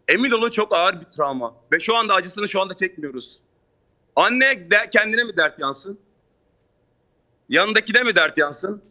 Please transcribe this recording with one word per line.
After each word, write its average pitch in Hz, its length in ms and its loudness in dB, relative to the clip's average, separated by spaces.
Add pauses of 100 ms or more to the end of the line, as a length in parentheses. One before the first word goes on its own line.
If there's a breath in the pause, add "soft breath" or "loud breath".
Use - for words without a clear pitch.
Emin 233 240 2
olun 220 180 0
çok - 260 -2
ağır 175 260 0
bir - 40 -20
travma. 135 500 -6 (180)
Ve 165 60 2
şu 220 160 -2
anda 214 180 0
acısını 190 360 -2
şu 196 120 -2
anda 190 140 -6
çekmiyoruz. 151 640 -8 (760)
Anne 220 560 2
de, 202 200 4
kendine 220 320 2
mi 208 140 -8
dert 156 220 0
yansın? 147 400 -8 (1500)
Yanındakine 214 540 2
mi 226 120 0
dert 156 220 2
yansın? 185 540 -4